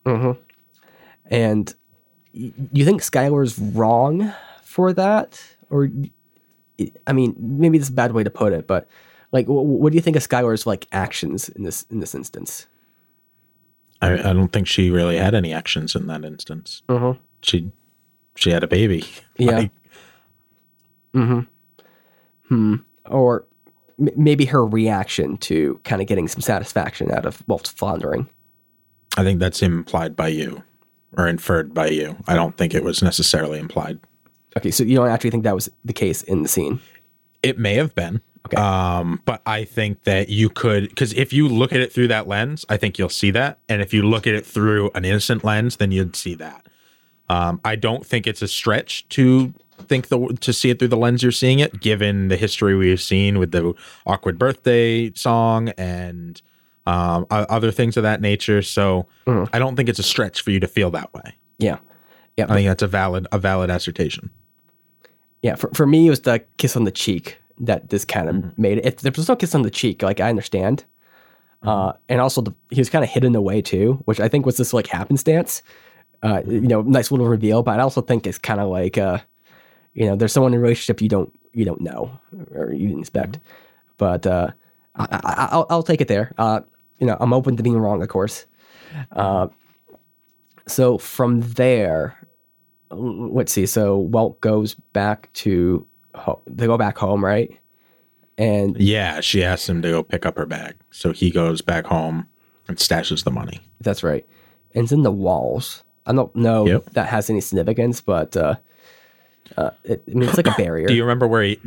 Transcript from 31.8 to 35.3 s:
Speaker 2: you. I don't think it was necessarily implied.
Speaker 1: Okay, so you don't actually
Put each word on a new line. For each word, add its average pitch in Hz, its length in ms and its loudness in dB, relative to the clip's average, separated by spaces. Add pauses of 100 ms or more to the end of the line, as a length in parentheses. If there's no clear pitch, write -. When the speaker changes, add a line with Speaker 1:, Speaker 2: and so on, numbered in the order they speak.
Speaker 2:
you. 78 280 -2 (100)
I 90 80 0
don't 85 220 0
think 85 180 0
it 78 100 0
was 85 180 -2
necessarily 80 560 0
implied. 78 400 -8 (580)
Speaker 1:
Okay, 95 140 -2
so 120 140 0
you 123 120 4
don't 123 120 4
actually 117 220 0